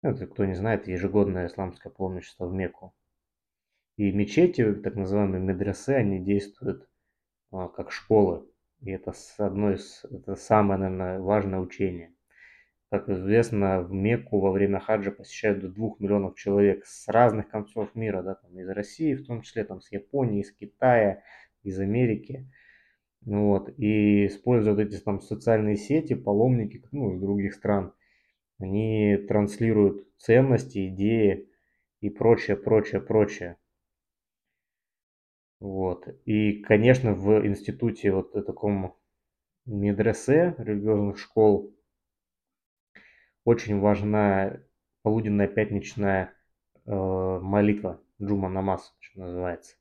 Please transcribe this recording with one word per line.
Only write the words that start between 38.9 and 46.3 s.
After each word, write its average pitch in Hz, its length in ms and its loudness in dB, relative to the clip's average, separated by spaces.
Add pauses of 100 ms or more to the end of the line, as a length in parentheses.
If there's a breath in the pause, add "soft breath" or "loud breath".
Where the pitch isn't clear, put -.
медресе, 110 920 2
религиозных 104 600 -2
школ, 107 560 2 (1700 soft breath)
очень 104 360 2
важна 101 800 2 (420)
полуденная 107 460 2
пятничная, 101 840 -2 (520)